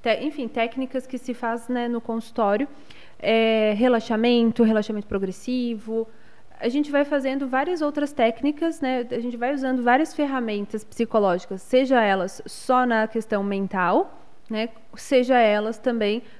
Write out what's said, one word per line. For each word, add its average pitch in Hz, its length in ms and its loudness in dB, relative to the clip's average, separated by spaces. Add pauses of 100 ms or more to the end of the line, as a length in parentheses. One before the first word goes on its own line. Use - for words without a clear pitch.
te-, 220 220 0
enfim, 294 240 -4
técnicas 254 580 -4
que 254 120 -8
se 247 160 -6
faz, 233 340 -6
né, 240 220 -2
no 233 100 -2
consultório. 226 680 0 (540)
É, 220 560 4
relaxamento, 233 880 4
relaxamento 214 440 2
progressivo. 226 1000 -4 (500)
A - 120 -4
gente 294 200 0
vai 285 140 2
fazendo 269 460 -2
várias 302 320 0
outras 294 320 0
técnicas, 294 680 0
né? 254 320 0
A 233 80 -2
gente 240 160 -4
vai 247 180 -2
usando 262 300 0
várias 269 300 4
ferramentas 220 720 -2
psicológicas, 196 760 0
seja 254 400 4
elas 196 440 0
só 254 400 2
na 220 240 2
questão 214 340 -2
mental, 196 760 0 (280)
né? 226 200 -4 (260)
Seja 254 440 4
elas 214 400 4
também 226 420 0 (180)